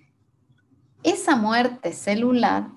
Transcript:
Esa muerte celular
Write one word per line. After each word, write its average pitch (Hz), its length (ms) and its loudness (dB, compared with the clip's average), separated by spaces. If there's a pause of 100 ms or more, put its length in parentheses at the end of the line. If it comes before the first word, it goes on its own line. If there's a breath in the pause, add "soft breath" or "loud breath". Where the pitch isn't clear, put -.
(1080 soft breath)
Esa 339 300 2
muerte 226 560 0
celular 214 760 0 (100)